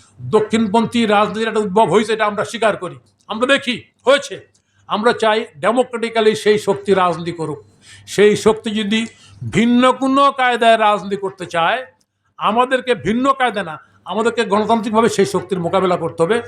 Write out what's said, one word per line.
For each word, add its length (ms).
দক্ষিণপন্থী 840
রাজনীতির 460
একটা 160
উদ্ভব 280
হয়েছে, 200
এটা 160
আমরা 200
স্বীকার 320
করি, 140
আমরা 260
দেখি 200
হয়েছে। 320
আমরা 240
চাই 160
ডেমোক্রেটিক্যালি 680
সেই 240
শক্তি 260
রাজনীতি 480
করুক। 200
সেই 240
শক্তি 260
যদি 200
ভিন্ন 260
কোনো 240
কায়দায় 400
রাজনীতি 460
করতে 200
চায়, 240
আমাদেরকে 540
ভিন্ন 200
কায়দা 300
না, 60
আমাদেরকে 360
গণতান্ত্রিকভাবে 640
সেই 180
শক্তির 320
মোকাবেলা 360
করতে 200
হবে 140